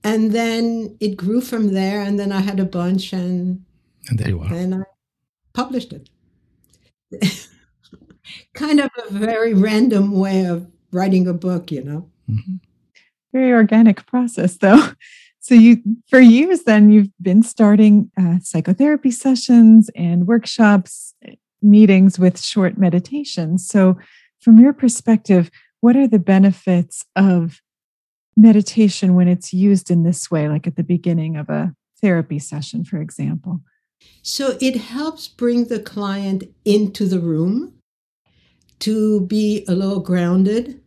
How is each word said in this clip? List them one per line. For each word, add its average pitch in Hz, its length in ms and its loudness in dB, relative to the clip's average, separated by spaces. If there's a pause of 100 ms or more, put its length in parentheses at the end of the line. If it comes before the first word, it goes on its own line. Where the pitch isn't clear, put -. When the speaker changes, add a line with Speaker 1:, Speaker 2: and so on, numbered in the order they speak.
Speaker 1:
And 220 300 -2
then 226 680 -6
it 208 160 -6
grew 208 240 -4
from 220 340 -4
there, 190 260 -4
and 202 180 -4
then 196 140 -6
I 190 80 -4
had 196 180 -4
a 190 60 -2
bunch, 185 480 -6
and 180 520 -8 (440)
Speaker 2:
And 117 100 -4
there - 120 -6
you 87 100 -6
are. 78 80 -10
Speaker 1:
then 180 260 -6
I 190 100 -8 (680)
published 247 400 -10
it. - 160 -20 (1040)
<laughs> - 360 -8 (1040)
Kind 294 260 0
of 269 100 -4 (160)
a 202 60 -14
very 220 400 -4
random 214 600 0
way 190 340 -2
of 175 200 -6 (240)
writing 185 380 -2
a 175 60 -4
book, 175 360 -6
you 135 140 -10
know? 151 240 -12 (220)
Speaker 2:
Mm-hmm. 143 260 -8 (760)
Speaker 3:
Very 262 200 0
organic 220 540 2
process, 240 500 -6
though. 208 260 4 (580)
So - 140 -2
you, 233 280 6 (260)
for 262 120 6
years 277 420 6
then, 208 280 4
you've 208 200 4 (100)
been 190 220 2
starting, 208 760 2
uh, 180 220 0
psychotherapy 269 680 -2
sessions 233 840 4
and 175 320 -2
workshops, 208 880 -2 (460)
meetings 196 580 6
with 180 220 0
short - 380 -4
meditations. 180 880 -4
So 185 300 2 (440)
from 226 180 8
your 269 140 8
perspective, 220 800 0 (300)
what 240 160 2
are 277 100 2
the 220 120 0
benefits 185 840 0 (120)
of 180 440 0 (760)
meditation 208 760 4
when 180 140 2
it's 180 240 -4
used 190 380 0
in 170 120 0
this 170 280 -4
way, 151 180 -4
like 151 180 -4
at 170 100 -8
the 175 80 -4
beginning 165 520 -4
of 147 120 -12
a 151 260 -6 (260)
therapy 170 380 -2
session, 151 460 -12
for 156 160 -10
example? 156 600 -10 (600)
Speaker 1:
So - 380 -6
it 262 160 -2
helps 294 520 -10
bring 240 380 -4
the 233 140 -8
client 196 640 -8 (200)
into 202 420 -2
the 185 140 -2
room 170 540 -4 (1080)
to 214 420 -2
be 208 440 -4
a 185 60 -4
little 190 280 -4
grounded 190 880 -2